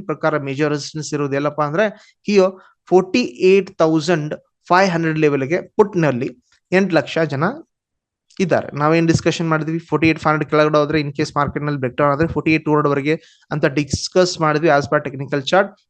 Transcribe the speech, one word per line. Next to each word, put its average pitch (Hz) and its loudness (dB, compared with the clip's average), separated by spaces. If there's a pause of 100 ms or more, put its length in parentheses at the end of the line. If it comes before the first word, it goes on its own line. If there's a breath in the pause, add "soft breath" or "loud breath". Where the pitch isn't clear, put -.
ಪ್ರಕಾರ 151 -2
ಮೇಜರ್ 143 -2
ರೆಸಿಸ್ಟೆನ್ಸ್ 143 -8
ಇರೋದು 143 -4
ಎಲ್ಲಪ್ಪ 147 -4
ಅಂದ್ರೆ 170 0 (440 loud breath)
here 196 4 (420 loud breath)
ಫಾರ್ಟಿ 185 4 (280)
ಏಟ್ 190 4 (120)
ತೌಸಂಡ್ 160 0 (380)
ಫೈವ್ 190 4
ಹಂಡ್ರೆಡ್ 160 -2
ಲೆವೆಲ್ 143 0
ಗೆ 185 0 (200)
ಪುಟ್ 202 2
ನಲ್ಲಿ 123 0 (500)
ಎಂಟು 190 2
ಲಕ್ಷ - -2 (140)
ಜನ 139 -2 (1000)
ಇದ್ದಾರೆ. 147 0 (140)
ನಾವೇನ್ 165 2
ಡಿಸ್ಕಷನ್ 165 -2
ಮಾಡಿದ್ವಿ, 156 -2 (100)
ಫಾರ್ಟಿ 156 2
ಏಟ್ 156 -8
ಫೈವ್ 156 2
ಹಂಡ್ರೆಡ್ 151 -4
ಕೆಳಗಡೆ 151 4
ಹೋದ್ರೆ 151 -2
in 147 -8
case 151 -4
ಮಾರ್ಕೆಟ್ 143 -4
ನಲ್ಲಿ 143 -4
ಬ್ರೇಕ್ 123 -6
ಡೌನ್ 143 2
ಆದ್ರೆ 160 0
ಫಾರ್ಟಿ 151 0
ಏಟ್ 156 -4
ಟೂ 151 2
ಹಂಡ್ರೆಡ್ 147 2
ವರೆಗೆ 143 -2 (380 soft breath)
ಅಂತ 151 0 (160)
ಡಿಸ್ಕಸ್ 180 -2 (120)
ಮಾಡಿದ್ವಿ 151 2
as 135 -2
per 147 2
technical 139 -6 (100)
chart. 196 2 (220 soft breath)